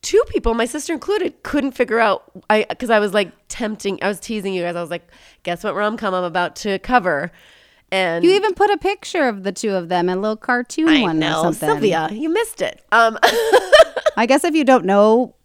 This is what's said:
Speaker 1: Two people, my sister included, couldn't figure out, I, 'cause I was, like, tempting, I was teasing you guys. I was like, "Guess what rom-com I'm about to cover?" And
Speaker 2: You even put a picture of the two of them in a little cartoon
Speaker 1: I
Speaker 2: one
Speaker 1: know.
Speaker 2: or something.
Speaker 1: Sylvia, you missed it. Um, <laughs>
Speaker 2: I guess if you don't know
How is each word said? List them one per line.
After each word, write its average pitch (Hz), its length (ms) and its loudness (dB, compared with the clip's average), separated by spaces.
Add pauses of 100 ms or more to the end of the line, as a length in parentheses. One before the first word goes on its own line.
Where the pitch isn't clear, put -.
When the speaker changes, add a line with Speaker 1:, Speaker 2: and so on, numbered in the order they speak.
Speaker 1:
Two 440 280 2
people, 233 260 -2
my 233 100 0
sister 302 280 -6
included, 359 500 -4
couldn't 277 300 -2
figure 233 260 0
out, 214 240 2 (260)
I, 214 140 4
'cause - 260 -8
I 226 100 4
was, 208 140 -2
like, 202 180 0 (180)
tempting, 214 520 -6
I 190 60 -2
was 202 120 -4
teasing 196 340 -8
you 180 100 -4
guys. 170 120 -6
I 175 60 -6
was 165 80 -10
like, 170 180 -10 (360)
"Guess 175 200 -8
what 202 120 -4
rom-com 208 400 -4
I'm 185 80 -2
about 175 340 -4
to 196 220 -4
cover?" 175 520 -2 (600)
And 180 320 -2
Speaker 2:
You 339 80 6
even 403 220 2
put 403 160 2
a 403 80 0
picture 359 500 -2
of 202 160 -4
the 196 80 -4
two 196 220 -4
of 175 160 -4
them 175 200 0
in 185 80 -2
a 190 40 -4
little 214 160 -4
cartoon 247 500 -2
Speaker 1:
I 311 140 4
Speaker 2:
one 165 180 -2
Speaker 1:
know. 160 200 -2
Speaker 2:
or - 40 0 (100)
something. - 160 -4
Speaker 1:
Sylvia, 175 440 0
you 294 160 -6
missed 440 320 -4
it. - 200 -8 (100)
Um, 226 280 4
<laughs> - 40 0 (920)
Speaker 2:
I 226 120 2
guess 262 160 4
if 339 120 -2
you 311 80 2
don't 240 220 4
know 214 600 4